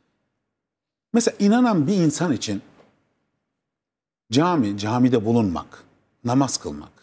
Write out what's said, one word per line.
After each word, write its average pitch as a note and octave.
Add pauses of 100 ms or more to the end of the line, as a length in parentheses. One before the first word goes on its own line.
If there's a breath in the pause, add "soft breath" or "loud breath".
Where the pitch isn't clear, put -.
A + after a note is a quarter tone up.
(1120)
Mesela A3+
inanan G3+
bir G3
insan E3
için G#2 (1700)
cami, C3
camide A#2+
bulunmak, G#2+ (400)
namaz B2+
kılmak, D2+ (120)